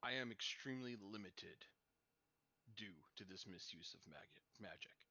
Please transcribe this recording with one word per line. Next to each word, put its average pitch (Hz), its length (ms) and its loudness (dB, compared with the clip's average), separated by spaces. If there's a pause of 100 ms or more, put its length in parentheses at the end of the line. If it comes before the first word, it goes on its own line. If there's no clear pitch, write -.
I 123 100 6
am 127 200 6
extremely 127 640 4
limited 98 680 -4 (1080)
due 101 200 -6 (200)
to - 80 -4
this 95 220 -4
misuse 85 480 -4
of - 140 -12
mag-, - 320 -12 (180)
magic. 82 380 -6 (140)